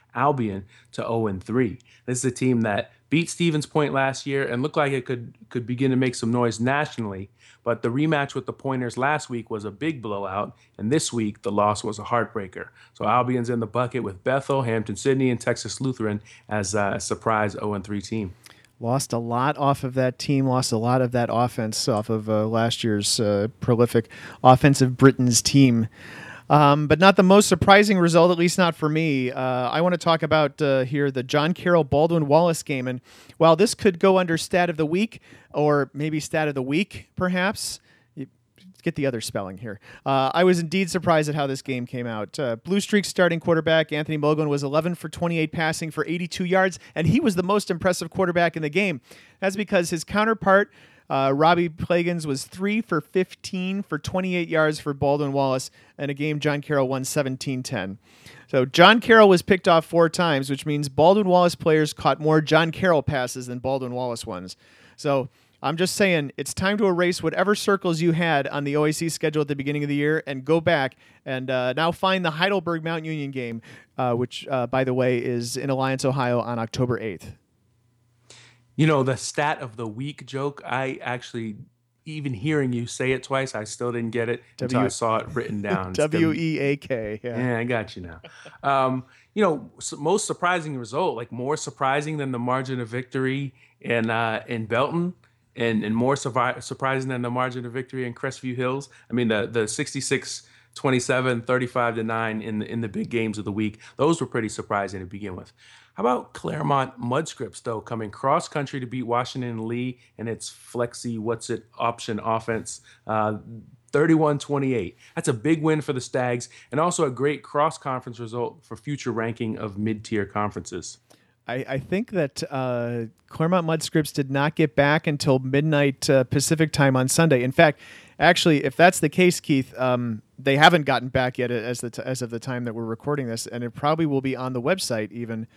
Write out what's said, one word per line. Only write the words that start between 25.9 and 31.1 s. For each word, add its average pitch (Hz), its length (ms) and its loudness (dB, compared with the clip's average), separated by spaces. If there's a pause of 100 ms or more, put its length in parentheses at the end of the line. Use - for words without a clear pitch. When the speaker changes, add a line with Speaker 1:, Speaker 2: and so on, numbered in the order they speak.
Speaker 2:
Um, 147 380 6
but 151 120 4
not 190 160 8
the 196 80 6
most 196 240 8
surprising 202 500 6
result, 170 320 6
at 175 80 2
least 170 200 2
not 175 180 2
for 156 140 -2
me. 147 420 0
Uh, 135 80 -8
I 127 400 -2
wanna 175 160 2
talk 165 260 0
about, 156 400 2
uh, 135 220 2
here 143 260 0
the 127 140 -2